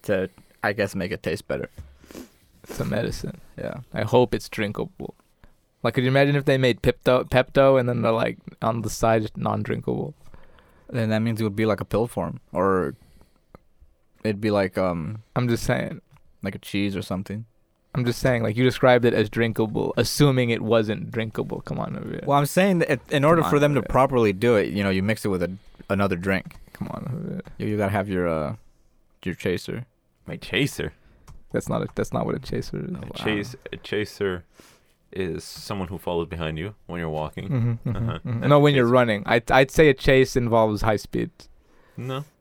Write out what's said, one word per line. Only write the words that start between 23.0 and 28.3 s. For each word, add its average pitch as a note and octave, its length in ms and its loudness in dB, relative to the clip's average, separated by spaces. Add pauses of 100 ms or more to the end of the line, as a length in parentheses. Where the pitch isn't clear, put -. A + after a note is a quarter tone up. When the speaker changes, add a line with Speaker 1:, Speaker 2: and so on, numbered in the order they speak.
Speaker 1:
in C#3 140 2
order E3 180 6
Speaker 2:
Come - 80 2
Speaker 1:
for D3 60 4
Speaker 2:
on, C#3+ 60 4
Speaker 1:
them D3 140 4
to A#2 60 2
Speaker 2:
Javier. - 60 -8
Speaker 1:
properly B2+ 440 4
do A2+ 240 4
it, E2+ 160 2
you G2+ 100 -2
know, G2 80 2
you F#2+ 120 2
mix G#2+ 220 -2
it G#2+ 40 0
with F2+ 140 0
a, F2 100 -2 (360)
another G2 280 2
drink. F#2+ 400 -2 (160)
Speaker 2:
Come - 160 -10
on, - 160 -8
Javier. - 360 -8 (180)
Speaker 1:
You, A2+ 100 -6
you G#2 80 -2
gotta G2+ 160 0
have G2+ 160 0
your, F2+ 180 0
uh, D#2+ 300 -2 (680)